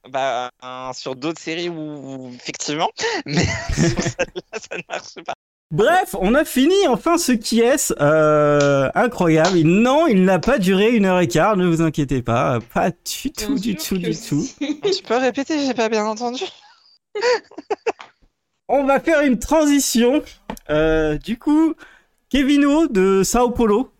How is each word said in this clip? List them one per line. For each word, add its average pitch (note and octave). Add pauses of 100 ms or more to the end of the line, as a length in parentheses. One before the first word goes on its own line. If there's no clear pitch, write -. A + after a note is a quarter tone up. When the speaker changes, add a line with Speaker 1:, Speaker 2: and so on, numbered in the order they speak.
(100)
Speaker 1:
Bah, C3 (160)
euh, B2+
sur C3
d'autres D#3
séries, E3+
où, F3
où, C3+
effectivement, D3+ (180)
<laughs> G#4
mais E3
<laughs> -
sur D3
celle-là, -
ça -
ne F3
marche - (120)
pas. - (360)
Speaker 2:
Bref, D#4
on F#3+
a D4+
fini C#4 (160)
enfin E4
ce C4+
qui A3+
est, B3+
euh, D3
incroyable. F3
Non, B3
il F#3+
n'a F#3+
pas B3+
duré F#3+
une G#3
heure F#3
et F3
quart, F#3
ne F3+
vous E3
inquiétez D3
pas, A#2+ (140)
pas F3+
du -
Speaker 3:
Bien G#3+
Speaker 2:
tout, C#4
du G#3
Speaker 3:
sûr -
Speaker 2:
tout, E3+
Speaker 3:
que D#3
Speaker 2:
du D3+
tout. -
Speaker 3:
si. D4
<laughs> G4
Speaker 1:
Tu -
peux A3
répéter, C#4
j'ai B3
pas A3+
bien G#3+
entendu. A#3+ (720)
<laughs> G#4+ (1500)
Speaker 2:
On C4+
va C#4
faire D4
une C#4
transition. C#4+ (480)
Euh, D#3
du G#3+
coup, D#4 (560)
Kevino C#4+
de F#3+
Sao A#3
Paulo A#3